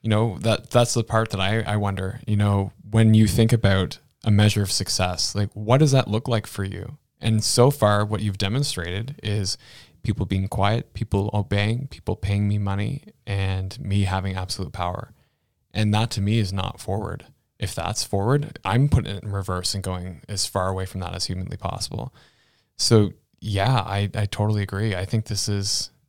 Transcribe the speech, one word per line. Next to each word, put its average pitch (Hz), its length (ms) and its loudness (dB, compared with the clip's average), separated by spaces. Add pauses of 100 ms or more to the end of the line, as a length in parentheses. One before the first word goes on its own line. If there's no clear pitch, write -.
You 113 80 -2
know, 107 300 2
that, - 300 0
that's 120 240 4
the 113 100 0
part 113 260 0
that 95 100 -4
I, 104 220 0
I 104 140 -2
wonder, 98 500 -4
you 104 100 0
know, 101 360 2 (180)
when 110 240 6
you 110 120 8
think 110 260 4
about 98 460 2 (260)
a 107 60 2
measure 104 320 6
of 92 100 -2
success, - 640 -2
like, 104 200 -2
what 107 240 2
does 147 140 6
that 131 160 4
look 107 200 -2
like 110 180 0
for - 180 -6
you? 95 340 -10 (220)
And 110 240 2
so 123 260 6
far, 104 340 4
what 104 160 -2
you've 101 180 -2
demonstrated 104 840 -4
is 104 340 -2 (460)
people 101 240 -2
being 95 220 -2
quiet, 101 460 -2
people 107 400 -2
obeying, 104 540 0
people - 280 -6
paying 101 320 0
me 101 100 0
money, 101 460 -4 (220)
and 95 520 -4
me 101 260 0
having 95 300 -2
absolute 92 380 -8
power. 90 400 -6 (600)
And 104 220 0
that 110 180 0
to - 80 -4
me 104 180 2
is 95 140 -2
not 95 280 -6
forward. 95 460 -6 (320)
If - 160 -6
that's 85 280 -4
forward, 127 640 -2
I'm 120 240 4
putting - 260 2
it 101 80 -10
in 104 80 -8
reverse 92 440 -4
and 98 100 -4
going 90 440 -6
as 98 180 -4
far 92 220 0
away 95 180 -2
from 92 140 -8
that 87 140 -6
as 87 120 -6
humanly 92 320 -6
possible. - 560 -8 (640)
So 107 340 4 (260)
yeah, 107 420 2
I, 98 340 -2
I 104 100 0
totally 104 380 0
agree. 98 320 -2
I 90 100 -4
think 107 220 -2
this 101 220 -4
is 98 420 -2 (180)